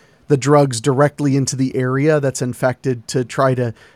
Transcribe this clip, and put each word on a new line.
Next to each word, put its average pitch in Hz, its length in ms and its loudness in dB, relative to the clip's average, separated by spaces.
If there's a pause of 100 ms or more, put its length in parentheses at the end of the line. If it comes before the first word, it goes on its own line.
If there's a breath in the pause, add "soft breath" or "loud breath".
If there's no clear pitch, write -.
(280 soft breath)
the 147 120 2
drugs 139 420 2
directly 139 560 0
into 135 180 -2
the 131 220 -2
area 135 420 0
that's 135 240 -2
infected 123 640 -4
to 127 180 -2
try 131 280 0
to 120 200 -4 (220 soft breath)